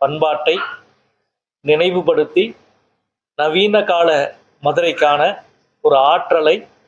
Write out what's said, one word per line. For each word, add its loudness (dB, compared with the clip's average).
பண்பாட்டை -2
நினைவுபடுத்தி, 0
நவீன 0
கால 0
மதுரைக்கான 0
ஒரு 4
ஆற்றலை 0